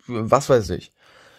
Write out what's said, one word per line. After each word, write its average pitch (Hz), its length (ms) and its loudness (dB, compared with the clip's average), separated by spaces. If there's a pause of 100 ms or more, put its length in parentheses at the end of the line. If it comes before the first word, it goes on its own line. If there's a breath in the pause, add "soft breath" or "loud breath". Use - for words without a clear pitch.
was 117 420 0
weiß 110 220 2
ich. - 220 -10 (460 soft breath)